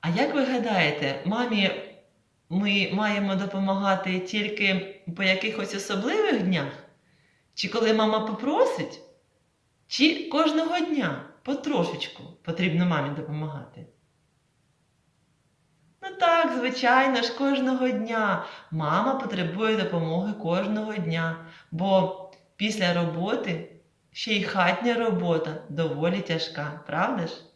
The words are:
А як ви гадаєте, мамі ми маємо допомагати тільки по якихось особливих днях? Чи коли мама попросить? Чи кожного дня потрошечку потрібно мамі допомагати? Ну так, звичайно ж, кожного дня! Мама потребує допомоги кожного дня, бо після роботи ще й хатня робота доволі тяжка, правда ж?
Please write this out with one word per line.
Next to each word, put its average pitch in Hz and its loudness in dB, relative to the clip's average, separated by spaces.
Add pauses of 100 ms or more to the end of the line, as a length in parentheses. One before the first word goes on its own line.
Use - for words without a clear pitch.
А 160 -4
як 240 2
ви 277 4
гадаєте, 180 0
мамі 214 2 (800)
ми 196 0
маємо 202 0
допомагати 190 0
тільки 208 -2 (160)
по 196 -4
якихось 196 0
особливих 233 0
днях? 160 0 (800)
Чи - -6
коли 226 2
мама 220 4
попросить? 247 0 (840)
Чи - 2
кожного 320 0
дня 285 -2 (180)
потрошечку 247 -4 (200)
потрібно 175 0
мамі 143 0
допомагати? 147 -10 (2250)
Ну 381 -10 (120)
так, 339 4
звичайно 254 4
ж, - -4
кожного 262 2
дня! 214 0 (260)
Мама 165 2
потребує 208 0
допомоги 180 0
кожного 208 -2
дня, 165 -2 (240)
бо 185 2 (380)
після 196 0
роботи 170 -2 (400)
ще - -4
й 202 2
хатня 185 2
робота 175 0
доволі 160 0
тяжка, 156 -4
правда 180 0
ж? - -8 (220)